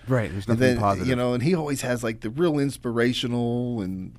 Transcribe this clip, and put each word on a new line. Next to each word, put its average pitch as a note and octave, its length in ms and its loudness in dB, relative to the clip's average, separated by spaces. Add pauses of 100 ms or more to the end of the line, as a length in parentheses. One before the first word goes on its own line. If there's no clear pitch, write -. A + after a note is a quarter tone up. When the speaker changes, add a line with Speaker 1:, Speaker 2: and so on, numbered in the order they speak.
Speaker 1:
Right, A2+ 240 0
there's G2 160 -6
Speaker 2:
And A#2 120 2
Speaker 1:
nothing B2+ 140 6
Speaker 2:
then, - 60 0
Speaker 1:
positive. G2+ 280 2
Speaker 2:
you B2+ 80 2
know, B2 180 0
and B2 100 0
he E3+ 100 2
always D3 280 -2
has, B2 220 -2
like, A#2 180 -4
the A2 100 -6
real D3+ 280 2
inspirational A#2+ 1200 0
and F#2 380 -6